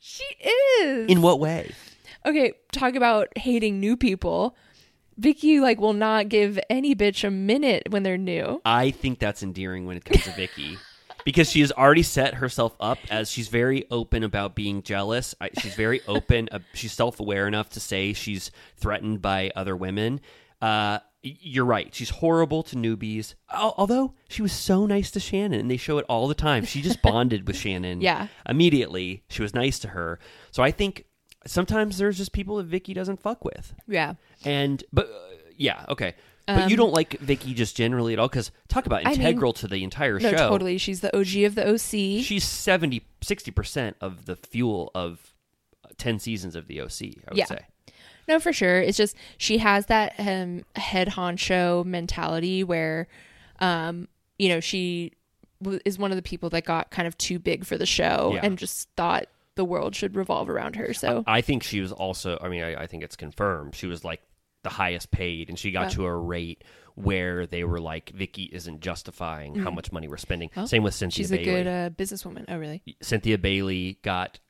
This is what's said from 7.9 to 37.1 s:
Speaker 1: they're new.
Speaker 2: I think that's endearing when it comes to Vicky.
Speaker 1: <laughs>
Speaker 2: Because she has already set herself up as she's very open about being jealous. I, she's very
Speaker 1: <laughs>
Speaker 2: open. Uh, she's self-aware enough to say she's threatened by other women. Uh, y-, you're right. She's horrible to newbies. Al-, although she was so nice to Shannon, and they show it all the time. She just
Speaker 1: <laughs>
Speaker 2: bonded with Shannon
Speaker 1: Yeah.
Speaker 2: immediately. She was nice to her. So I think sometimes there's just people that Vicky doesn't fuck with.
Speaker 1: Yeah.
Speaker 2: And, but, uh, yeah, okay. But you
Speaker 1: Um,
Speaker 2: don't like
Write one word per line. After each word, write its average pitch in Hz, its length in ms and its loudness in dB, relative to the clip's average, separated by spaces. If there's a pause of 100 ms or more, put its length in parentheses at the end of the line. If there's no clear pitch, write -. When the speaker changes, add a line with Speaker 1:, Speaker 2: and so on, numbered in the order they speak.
Speaker 1:
they're 185 120 0
new. 185 480 -2
Speaker 2:
I 120 280 4
think 131 260 -2
that's 104 240 -2
endearing 92 460 -6
when 90 100 -8
it - 80 -14
comes - 200 6
to 92 80 -8
Vicky. 78 480 -8
Speaker 1:
<laughs> - 60 -20 (360)
Speaker 2:
Because 151 260 6
she 151 120 6
has 139 100 6
already 147 320 8
set 135 320 2
herself 123 440 0
up 117 200 0 (100)
as 110 220 -2
she's 113 160 -6
very 123 420 2
open 117 340 0
about 101 300 -2
being 101 300 -2
jealous. 107 580 -2
I, 98 80 -4 (100)
she's 98 140 -6
very 113 300 0
Speaker 1:
<laughs> - 40 -10
Speaker 2:
open. 110 440 2
Uh, 101 80 -8 (160)
she's 113 180 -8
self-aware 104 540 0
enough 107 240 -2
to - 80 -14
say 98 340 -2
she's 101 380 -8 (260)
threatened 104 460 -4
by 98 320 0
other 95 200 -4
women. 104 460 -2 (400)
Uh, 107 380 0 (240)
y-, 139 180 -12
you're 135 240 0
right. 110 300 0
She's - 160 -8
horrible 165 500 2
to - 140 -10
newbies. 110 580 -4 (180)
Al-, 214 240 0
although 247 380 2 (160)
she 220 140 -4
was 190 80 2
so 196 340 2
nice 202 260 2
to 202 80 -6
Shannon, 190 420 -2
and 120 100 -2
they 127 60 0
show 147 200 -2
it 143 100 -2
all 120 200 0
the 151 80 0
time. 143 280 2
She 143 200 -6
just - 180 0
Speaker 1:
<laughs> - 0 -
Speaker 2:
bonded 110 460 4
with 95 80 -2
Shannon 90 460 -4
Speaker 1:
Yeah. 180 260 2 (200)
Speaker 2:
immediately. 104 800 2
She - 140 -6
was 104 140 -2
nice 127 240 0
to 107 80 -10
her. 87 320 -6 (320)
So 127 100 0
I 131 80 6
think - 360 -4 (420)
sometimes 208 500 0
there's 202 220 0
just 196 140 -6
people 208 240 -4
that 185 100 -6
Vicky 185 260 -6
doesn't 185 260 -6
fuck 233 240 -6
with. - 300 -10 (140)
Speaker 1:
Yeah. 165 260 -2 (300)
Speaker 2:
And, 139 400 0 (100)
but, 143 140 4
uh, 95 280 -16 (220)
yeah, - 320 -2
okay. 92 240 -4 (340)
But 196 220 6
you 214 60 8
Speaker 1:
Um, 233 100 8
Speaker 2:
don't 160 80 2
like 160 280 -2